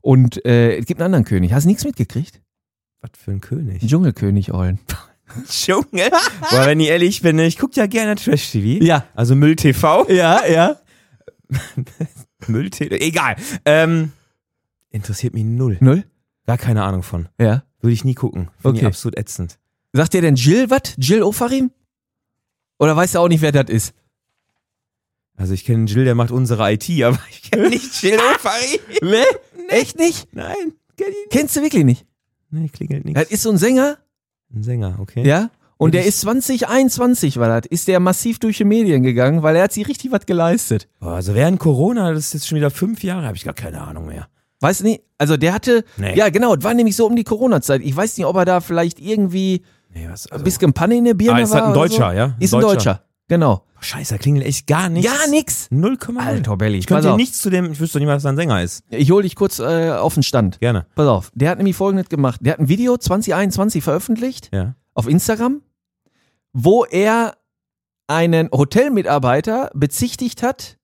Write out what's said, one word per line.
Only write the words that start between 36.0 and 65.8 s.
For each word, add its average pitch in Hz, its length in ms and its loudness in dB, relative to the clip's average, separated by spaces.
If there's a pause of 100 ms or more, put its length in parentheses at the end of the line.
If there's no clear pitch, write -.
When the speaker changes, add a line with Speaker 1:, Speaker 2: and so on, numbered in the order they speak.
Speaker 2:
ich 185 60 2
Speaker 1:
ist - 120 -2
zwanzig 240 480 -2
einundzwanzig 247 680 2
war 117 120 2 (120)
das, - 80 -16
ist - 200 -4
der 185 100 4
massiv 185 400 0
durch 220 180 -2
die 214 60 -4
Medien 202 400 2
gegangen, 131 400 2
weil 156 140 4
er 185 60 4
hat 202 100 0
sich 208 140 -6
richtig 262 240 -6
was 202 140 -2
geleistet. 170 640 0 (120)
Speaker 2:
Boah, 85 160 -8
also 92 200 -4
während 165 240 2
Corona, 170 540 0
das 156 140 -4
ist - 80 -8
jetzt 147 120 -8
schon 160 100 -4
wieder 147 140 2
fünf 214 320 -4
Jahre, 180 240 -6
hab 101 80 -8
ich - 80 -14
gar - 120 -8
keine 80 260 -12
Ahnung 78 240 -12
mehr. 76 220 -14 (340)
Speaker 1:
Weißt 185 200 0
du - 40 -6
nicht? 220 160 0 (160)
Also 147 180 2
der 160 180 0
hatte, 226 300 0 (140)
Speaker 2:
Nee. 98 180 -6
Speaker 1:
ja 208 140 4
genau, 208 260 2
das 139 80 -6
war 220 100 0
nämlich 233 220 2
so 226 100 2
um 233 120 0
die 226 80 0
Corona-Zeit. 208 580 0
Ich 143 120 -4
weiß 202 220 -4
nicht, 180 100 -4
ob 175 100 -2
er 180 80 2
da 180 160 2
vielleicht 170 400 -4
irgendwie 190 600 -2 (300)
Speaker 2:
Nee, 82 160 -12
was, - 180 -16
Speaker 1:
ein - 60 -20
Speaker 2:
also 143 120 -10
Speaker 1:
bisschen 160 280 2
Panne 208 220 2
in 240 100 2
der 233 100 4
Birne 233 240 4
Speaker 2:
Ah, - 20 4
ist 214 120 2
halt - 100 4
Speaker 1:
war - 60 2
Speaker 2:
ein - 80 2
Speaker 1:
oder 143 40 4
Speaker 2:
Deutscher, 160 300 2
Speaker 1:
so. 90 60 -2
Speaker 2:
ja? 117 100 2
Ein 127 120 -4
Speaker 1:
Ist - 140 2
ein 220 80 4
Speaker 2:
Deutscher. 202 140 4
Speaker 1:
Deutscher, 110 260 0 (260)
genau. 156 280 4 (180)
Speaker 2:
Boah, - 100 -20
scheiße, - 300 -10
da 104 60 -4
klingelt 143 260 0
echt - 220 -4
gar 170 200 0
nichts. 180 240 0
Speaker 1:
Gar 294 180 0
nix? - 400 -2
Speaker 2:
Null 190 280 0
Komma 240 240 -8
null. 240 80 -4
Speaker 1:
Gar 110 60 -2
nicht, 107 120 -2
Frau 107 80 -2
Belli. 104 220 -2
Speaker 2:
Ich 90 100 -4
könnte 151 160 4
Speaker 1:
Pass 147 80 4
auf. 208 60 4
Speaker 2:
nichts 254 240 -2
zu 202 80 -2
dem, 180 240 -2
ich 143 80 -12
wüsste 160 180 -4
nicht 147 80 0
mal, 143 80 2
was 139 80 -4
sein 139 140 0
Sänger 123 260 0
ist. - 260 -10
Speaker 1:
Ich 135 220 2
hol 202 120 4
dich 180 120 -6
kurz, - 240 -2
äh, 165 320 -2
auf 123 220 -2
den 139 100 0
Stand. 107 380 -2
Speaker 2:
Gerne. 113 240 -2 (100)
Speaker 1:
Pass 151 120 2
auf, 101 280 0
der 139 140 0
hat 185 80 -2
nämlich 190 180 0
Folgendes 196 320 -2
gemacht. 135 340 -2
Der 151 120 0
hat 160 60 -6
ein 147 100 0
Video 240 280 2
zwanzig 196 380 -2
einundzwanzig 196 480 -2
veröffentlicht 226 720 -4
Speaker 2:
Ja. 98 220 -4 (180)
Speaker 1:
auf 110 160 -4
Instagram, 226 520 0 (920)